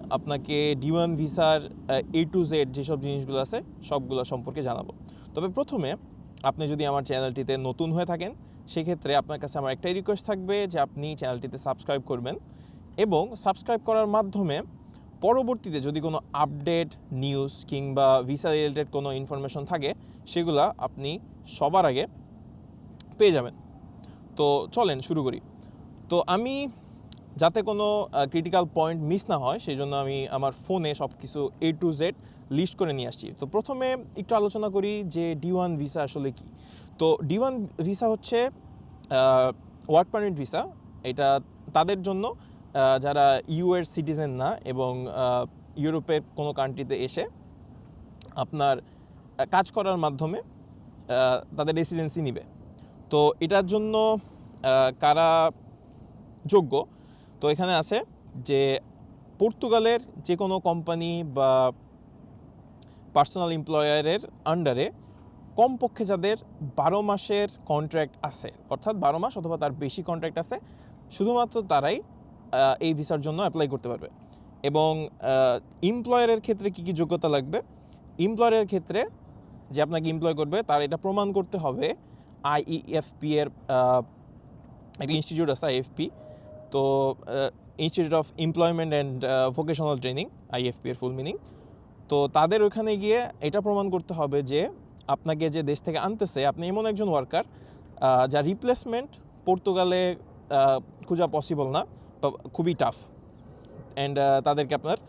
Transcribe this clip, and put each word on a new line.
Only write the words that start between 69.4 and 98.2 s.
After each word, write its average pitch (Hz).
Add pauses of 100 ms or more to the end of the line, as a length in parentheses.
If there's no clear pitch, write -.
তার 147
বেশি 151
কন্ট্রাক্ট 165
আছে, 165 (520)
শুধুমাত্র 233
তারাই, 170 (500)
আহ, 135
এই 160
ভিসার 151
জন্য 156
অ্যাপ্লাই 160
করতে 131
পারবে। 117 (540)
এবং, 156
আহ, 131 (220)
এমপ্লয়ারের 233
ক্ষেত্রে 208
কী 180
কী 185
যোগ্যতা 165
লাগবে? 147 (580)
এমপ্লয়ারের 220
ক্ষেত্রে 190 (640)
যে 139
আপনাকে 160
এমপ্লয় 160
করবে 156
তার 147
এটা 147
প্রমাণ 202
করতে 190
হবে 160 (480)
আইইএফপি 151
এর, 147
আহ, 127 (1000)
একটা 139
ইনস্টিটিউট 156
আছে 135
আইএফপি। 131 (640)
তো, 135
আহ, -
Institute 160
of 156 (200)
Employment 165
and, 139
আহ, 131
Vocational 151
Training, 127 (220)
আইএফপি 127
এর 123
ফুল 127
মিনিং। 135 (720)
তো 143
তাদের 170
ওখানে 214
গিয়ে 214 (140)
এটা 170
প্রমাণ 202
করতে 180
হবে 143
যে 147 (380)
আপনাকে 156
যে 156
দেশ 143
থেকে 160
আনতেছে 190
আপনি 170
এমন 214
একজন 208
ওয়ার্কার, 151 (580)
আহ, 131